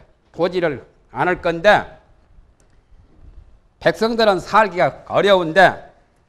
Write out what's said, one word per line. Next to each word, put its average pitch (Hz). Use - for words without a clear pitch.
보지를 170
않을 151
건데 165
백성들은 214
살기가 180
어려운데 165